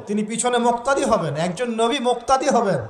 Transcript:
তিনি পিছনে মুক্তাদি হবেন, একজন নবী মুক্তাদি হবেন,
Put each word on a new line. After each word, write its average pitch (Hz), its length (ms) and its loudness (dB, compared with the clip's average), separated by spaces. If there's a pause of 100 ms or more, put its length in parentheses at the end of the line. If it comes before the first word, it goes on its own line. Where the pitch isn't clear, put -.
তিনি 214 180 -2
পিছনে 233 340 0
মুক্তাদি 240 460 2
হবেন, 170 320 0
একজন 180 340 -2
নবী 233 280 0
মুক্তাদি 262 500 0
হবেন, 202 300 2 (120)